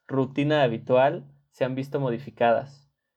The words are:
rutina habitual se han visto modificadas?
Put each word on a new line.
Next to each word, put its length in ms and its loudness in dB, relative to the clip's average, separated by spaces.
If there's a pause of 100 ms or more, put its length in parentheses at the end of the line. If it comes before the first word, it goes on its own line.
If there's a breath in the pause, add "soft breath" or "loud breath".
rutina 560 0
habitual 720 0 (200)
se 120 -4
han 100 -2
visto 240 -6
modificadas? 920 -2 (240)